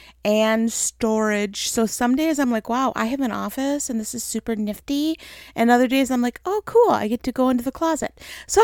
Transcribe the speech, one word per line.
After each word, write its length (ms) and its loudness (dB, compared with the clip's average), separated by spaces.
and 460 2
storage. 1000 -2
So 160 0
some 300 0
days 240 0
I'm 100 2
like, 180 -2
"Wow, 280 0
I 100 -2
have 140 -4
an 120 -2
office 600 -4
and 80 -4
this 160 -8
is 80 -8
super 320 -4
nifty." 640 -4
And 140 4
other 180 6
days 220 2
I'm 140 0
like, 220 -4
"Oh, 200 -2
cool, 240 6
I 180 2
get 160 -2
to 80 -4
go 180 2
into 140 0
the 80 -6
closet." 480 -4
<laughs> 140 -18
So, 160 6